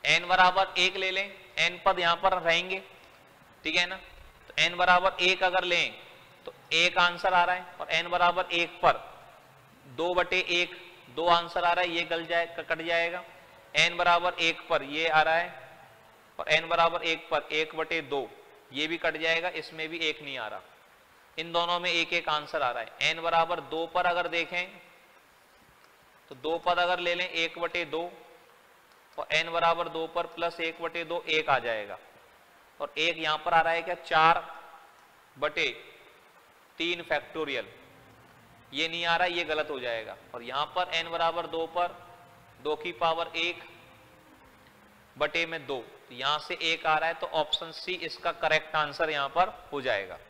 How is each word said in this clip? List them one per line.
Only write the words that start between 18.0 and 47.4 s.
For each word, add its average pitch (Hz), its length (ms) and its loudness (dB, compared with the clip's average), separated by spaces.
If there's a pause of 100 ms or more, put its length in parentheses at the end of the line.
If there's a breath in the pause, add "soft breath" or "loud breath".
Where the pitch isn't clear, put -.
दो, 135 260 -4 (440)
ये 147 140 -2
भी 165 120 -4
कट 160 180 -2
जाएगा, 165 340 0
इसमें 160 380 -10
भी 165 120 -8
एक 151 220 -4
नहीं 139 160 -10
आ 113 80 -6
रहा, 104 140 -10 (800)
इन 170 140 -8
दोनों 170 280 0
में 180 100 -2
एक 170 220 0
एक 170 180 -2
आंसर 151 320 -2
आ 123 80 2
रहा 120 120 -6
है। 143 280 -2
एन 165 120 -4
बराबर 165 440 2
दो 160 220 -4
पर 180 180 0
अगर 175 220 0
देखें 170 380 -2 (1600)
तो 143 60 -16
दो 156 240 -2
पद 175 180 2
अगर 175 220 2
ले 175 140 0
लें 180 140 -2
एक 165 300 -2
बटे 170 280 -2
दो 165 240 -4 (1080)
और - 140 -6
एन 165 200 0
बराबर 170 360 2
दो 160 180 -6
पर 165 220 -4
प्लस 170 320 -6
एक 165 220 -6
बटे 165 220 -6
दो 165 240 -6
एक 156 220 0
आ 135 100 4
जाएगा 107 360 -6 (840)
और 143 180 -8
एक 165 200 0
यहाँ 156 180 0
पर 170 180 -2
आ 165 60 8
रहा 165 120 2
है 165 100 -2
क्या, 175 140 -4
चार 165 480 6 (920)
बटे 151 320 -2 (1120)
तीन 170 240 -4
factorial, 147 600 -4 (1080)
ये 156 160 -2
नहीं 170 180 -6
आ 170 100 4
रहा, 180 120 4
ये 170 160 -2
गलत 151 260 -2
हो 139 100 -4
जाएगा। 113 360 -6 (180)
और 120 80 -10
यहाँ 131 240 -4
पर 180 280 -4
एन 165 160 -2
बराबर 165 360 0
दो 165 220 -4
पर 175 280 -2 (680)
दो 151 140 -2
की 175 180 -8
power 165 420 0
एक 170 260 -2 (1500)
बटे 151 300 0
में 160 200 -8
दो, 135 120 -4 (300)
तो 127 60 -20
यहाँ 143 260 -2
से 175 220 -10
एक 165 240 -2
आ 156 100 4
रहा 160 120 0
है, 170 60 -2
तो 170 140 -8
option 160 460 -2